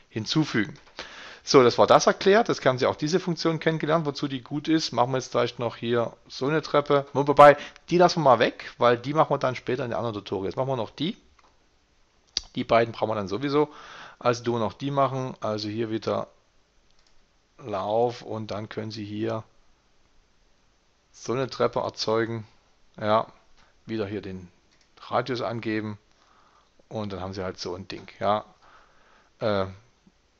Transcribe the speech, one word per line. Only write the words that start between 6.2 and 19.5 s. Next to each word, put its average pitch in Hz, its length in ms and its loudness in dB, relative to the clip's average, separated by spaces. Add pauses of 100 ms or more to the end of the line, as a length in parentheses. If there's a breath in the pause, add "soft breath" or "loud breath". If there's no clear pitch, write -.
so - 180 -8
eine 151 160 0
Treppe. 143 520 0
Wobei, 143 440 10 (320 loud breath)
die 170 80 2
lassen 175 220 4
wir 151 60 0
mal 123 140 6
weg, - 380 -2
weil 120 180 4
die 123 200 -4
machen 156 160 2
wir 139 80 0
dann 131 160 -2
später 127 280 -6
in 120 60 -6
den 110 80 -4
anderen 110 160 -4
Tutorials. 98 420 -6
Machen 131 140 -4
wir 135 60 -4
noch 110 160 -6
die. 165 260 -6 (1400)
Die 127 100 -6
beiden 117 280 2
brauchen 110 180 -4
wir 113 60 -4
dann 101 120 -4
sowieso. 139 420 0 (500 loud breath)
Also 120 240 0
tun 120 120 -2
wir 117 40 -2
noch 107 140 -2
die 139 180 -8
machen. 131 480 -2
Also 107 280 -4
hier 107 220 -4
wieder 107 380 -4 (1300)
Lauf 113 640 -2
und 110 300 -10
dann 107 180 -8
können 110 220 -10
Sie 107 140 -12
hier 110 380 -6 (1700)